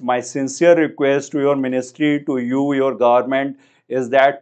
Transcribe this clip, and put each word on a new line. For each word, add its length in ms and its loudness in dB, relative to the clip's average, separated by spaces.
my 160 -2
sincere 540 2
request 560 0
to 100 -4
your 140 2
ministry, 640 -2
to 100 -2
you, 260 0
your 220 0
government, 520 2
is 140 -2
that 300 4